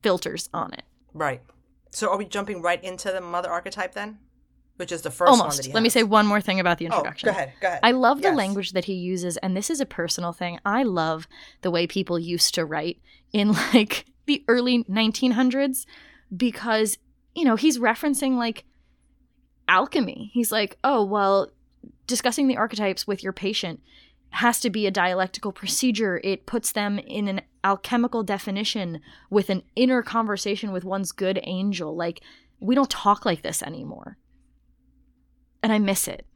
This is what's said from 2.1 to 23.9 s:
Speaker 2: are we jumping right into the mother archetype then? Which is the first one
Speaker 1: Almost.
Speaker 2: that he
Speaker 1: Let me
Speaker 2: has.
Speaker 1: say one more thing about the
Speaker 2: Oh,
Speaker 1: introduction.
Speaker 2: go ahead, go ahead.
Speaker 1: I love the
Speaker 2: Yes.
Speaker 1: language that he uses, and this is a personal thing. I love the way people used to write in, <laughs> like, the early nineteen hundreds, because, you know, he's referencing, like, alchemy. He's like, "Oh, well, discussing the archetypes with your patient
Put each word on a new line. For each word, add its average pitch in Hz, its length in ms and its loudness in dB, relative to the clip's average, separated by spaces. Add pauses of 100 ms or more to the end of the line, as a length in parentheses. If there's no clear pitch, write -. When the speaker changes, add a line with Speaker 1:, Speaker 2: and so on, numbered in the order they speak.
Speaker 2:
are 196 60 0
we 202 80 -6
jumping 202 360 -8
right 175 220 0
into 185 280 -8
the 185 100 -4
mother 175 280 -6
archetype 185 440 -6
then? 208 260 -10 (580)
Which - 140 -8
is 165 120 -6
the 160 80 -4
first 180 200 6
one 240 80 10
Speaker 1:
Almost. 143 180 0
Speaker 2:
that 131 100 -6
he 135 60 -10
Speaker 1:
Let 220 100 2
me 240 40 4
Speaker 2:
has. 226 60 2
Speaker 1:
say 226 100 4
one 214 240 4
more 208 140 2
thing 190 180 0
about 175 200 2
the 165 80 -6
Speaker 2:
Oh, 165 40 -4
Speaker 1:
introduction. 151 360 -2
Speaker 2:
go 208 40 4
ahead, 143 300 -4
go 190 80 0
ahead. 160 120 -4
Speaker 1:
I 233 100 6
love 254 300 4
the 392 80 2
Speaker 2:
Yes. 311 80 2
Speaker 1:
language 196 360 -2
that 180 120 -2
he 196 80 -4
uses, 180 440 -4
and 185 180 -2
this 202 140 -4
is 311 100 -2
a 277 60 0
personal 170 480 -4
thing. 175 320 -8
I 220 180 2
love 160 440 0 (340)
the 185 100 0
way 170 160 2
people 175 320 -2
used 170 360 0
to 165 100 0
write 156 340 -6 (320)
in, 208 220 4
<laughs> - 200 0
like, 214 320 4 (200)
the 285 240 0
early 240 400 4
nineteen 220 420 0
hundreds, 262 560 0 (480)
because, 220 640 0 (360)
you 330 120 0
know, 226 100 6
he's 262 240 2
referencing, 262 580 2
like, 233 280 -4 (1040)
alchemy. 208 640 2
He's 233 180 0
like, 208 320 -2
"Oh, 240 220 4
well, 196 460 2 (540)
discussing 247 420 0
the 254 100 2
archetypes 208 500 -2
with 202 160 -4
your 190 100 -4
patient 202 460 -4 (520)